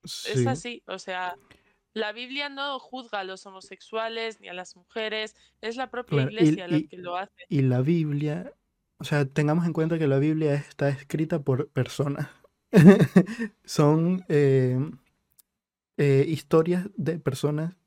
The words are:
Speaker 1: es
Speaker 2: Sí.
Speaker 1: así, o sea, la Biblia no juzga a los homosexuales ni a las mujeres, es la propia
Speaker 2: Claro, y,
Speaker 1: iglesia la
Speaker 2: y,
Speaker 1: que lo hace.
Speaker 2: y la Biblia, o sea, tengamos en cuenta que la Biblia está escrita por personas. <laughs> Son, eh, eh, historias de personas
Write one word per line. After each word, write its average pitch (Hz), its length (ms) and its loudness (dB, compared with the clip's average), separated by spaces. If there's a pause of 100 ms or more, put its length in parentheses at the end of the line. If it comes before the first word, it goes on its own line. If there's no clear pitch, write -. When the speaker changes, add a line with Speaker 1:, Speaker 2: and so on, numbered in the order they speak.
Speaker 1:
es - 80 -16
Speaker 2:
Sí. - 360 -4
Speaker 1:
así, 247 380 -8
o 190 120 -10
sea, 180 380 -10 (580)
la 214 180 -6
Biblia 254 360 -10
no 277 300 -8
juzga 233 420 -10
a 190 40 -10
los 190 220 -14
homosexuales 220 960 -10
ni 190 80 -20
a 175 60 -14
las 180 220 -16
mujeres, 214 580 -8 (280)
es 233 140 -8
la 254 140 -8
propia 240 280 -4
Speaker 2:
Claro, 131 120 0
y, 208 40 -12
Speaker 1:
iglesia 175 340 0
la 165 100 0
Speaker 2:
y, 156 100 -4
Speaker 1:
que 180 100 -20
lo 175 180 -10
hace. - 320 -12
Speaker 2:
y 143 140 0
la 127 200 2
Biblia, 151 680 -2 (460)
o - 60 -14
sea, 147 220 0
tengamos 151 400 0
en 170 60 -2
cuenta 160 260 -2
que 160 100 0
la 139 100 2
Biblia 156 360 0
está 143 360 -4
escrita 156 520 -4
por 131 280 -2
personas. 139 580 -4 (440)
<laughs> 202 840 8 (100)
Son, 165 640 2
eh, 135 500 2 (1160)
eh, 139 320 4
historias 170 680 0
de 160 220 -4
personas 151 580 -4 (100)